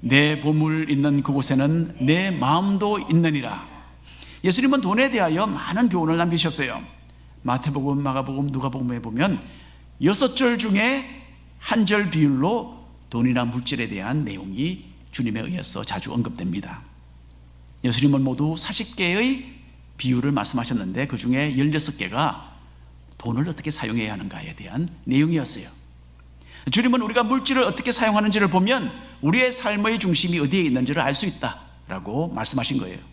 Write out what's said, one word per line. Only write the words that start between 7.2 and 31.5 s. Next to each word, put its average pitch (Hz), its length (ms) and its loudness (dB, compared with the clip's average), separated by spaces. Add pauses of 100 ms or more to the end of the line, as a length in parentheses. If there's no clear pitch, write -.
마태복음, 139 600 0
마가복음, 135 440 -2
누가복음에 131 540 -4
보면 117 380 0 (640)
여섯 208 320 4
절 240 240 2
중에 233 680 0 (340)
한 220 280 2
절 208 240 2
비율로 143 720 2 (280)
돈이나 123 360 2
물질에 120 440 -4
대한 107 360 -2
내용이 104 600 -6 (260)
주님에 113 280 -2
의해서 - 440 -6
자주 - 300 -6
언급됩니다. 95 680 -4 (1040)
예수님은 135 400 4
모두 147 320 0
사십 - 400 -4
개의 214 560 0 (460)
비유를 127 340 0
말씀하셨는데, 117 760 -2
그 120 100 -6
중에 131 400 0
열여섯 151 400 0
개가 110 580 -4 (640)
돈을 120 300 -2
어떻게 151 220 -8
사용해야 113 420 -4
하는가에 95 420 -10
대한 107 340 -6 (160)
내용이었어요. 139 640 0 (1000)
주님은 240 320 2
우리가 226 220 2
물질을 254 400 2
어떻게 202 280 -2
사용하는지를 214 560 2
보면 185 420 2 (300)
우리의 240 320 4
삶의 214 460 0
중심이 175 400 2
어디에 147 240 2
있는지를 135 400 2
알 139 120 2
수 208 120 -2
있다라고 120 1000 -6